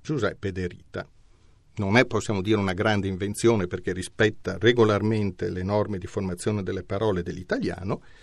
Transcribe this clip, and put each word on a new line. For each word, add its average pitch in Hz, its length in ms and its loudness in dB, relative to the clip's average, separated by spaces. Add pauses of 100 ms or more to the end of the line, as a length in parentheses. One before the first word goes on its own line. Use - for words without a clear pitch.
Giuseppe 107 500 -2
De 92 160 -4
Rita. - 400 -10 (680)
Non 104 240 4
è, 127 80 6
possiamo 104 340 -2
dire, 107 160 2
una 98 160 0
grande 101 340 0
invenzione 101 600 2
perché 92 260 -4
rispetta 95 640 -2
regolarmente 107 960 4
le 90 120 -4
norme 104 360 0
di 90 80 -8
formazione 98 560 -4
delle 95 220 -6
parole 101 380 0
dell'italiano, 92 800 -4 (200)